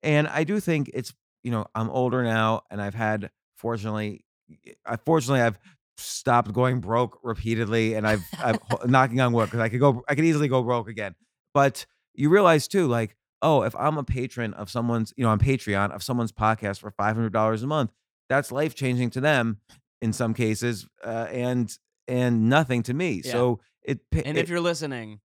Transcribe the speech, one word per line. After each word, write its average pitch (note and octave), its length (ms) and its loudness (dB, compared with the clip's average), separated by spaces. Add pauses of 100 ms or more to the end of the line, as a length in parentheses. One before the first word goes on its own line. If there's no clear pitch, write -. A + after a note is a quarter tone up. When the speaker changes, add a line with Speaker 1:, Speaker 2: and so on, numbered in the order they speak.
Speaker 1:
And D3+ 240 2
I D#3 160 -2
do F#3+ 160 0
think D#3+ 340 0
it's, - 220 -8 (300)
you A#2+ 80 -4
know, A2 140 -2 (100)
I'm A2+ 140 -2
older B2+ 340 2
now A2 440 0
and G2+ 140 -8
I've G2+ 140 -6
had, G#2+ 340 -2 (260)
fortunately, G#2+ 680 -6 (600)
I, A#2 120 -6
fortunately, C#3 460 2
I've A2+ 180 0 (380)
stopped A#2+ 540 0
going B2+ 280 0
broke A2+ 420 -2
repeatedly A2+ 720 -2
and G#2+ 120 -2
I've, G#2+ 160 2 (100)
Speaker 2:
<laughs> - 100 -16
Speaker 1:
I'm A2+ 160 2 (100)
ho-, - 180 -4
knocking C3 340 4
on B2 120 2
wood A2+ 160 2
'cause A#2 120 -4
I A2+ 80 2
could A#2 120 -2
go, C3 280 4
I D3 80 0
could D#3 80 2
easily D3+ 240 2
go C3 160 2
broke A#2 240 -2
again. G2+ 260 -8 (400)
But C#3 320 2 (280)
you D3 160 2
realize F3 360 6
too, F3+ 220 0
like, A#2 280 -2 (260)
oh, C#3+ 200 4
if G#2+ 140 -2
I'm D3+ 220 0
a C#3 60 -6
patron B2 500 -4
of G2+ 160 -12
someone's, A#2 460 -2
you C3 80 -2
know, A2+ 60 4
on G#2+ 80 4
Patreon, G2+ 540 2
of F#2 100 -10
someone's A#2+ 300 -4
podcast G#2+ 480 0
for G#2 100 -14
five G#2 260 -2
hundred A2+ 160 -2
dollars A2 300 2
a B2+ 40 -6
month, C#3+ 260 -2 (360)
that's C#3 220 0
life-changing B2+ 600 -2
to C3 100 -6
them B2 380 2 (420)
in A2 120 0
some A2+ 220 -2
cases, A2 520 -2 (180)
uh, A2+ 260 -6
and, B2 480 -2 (300)
and A#2+ 400 2
nothing C3 360 2
to B2 100 -4
me. D3 300 -2
Speaker 2:
Yeah. B2+ 80 -6
Speaker 1:
So B2 280 0 (220)
it - 280 -6
pa-, D#3+ 140 0
Speaker 2:
And D3+ 120 -4
Speaker 1:
it - 60 0
Speaker 2:
if D#3+ 60 -4
you're F3 120 -4
listening C3+ 640 -6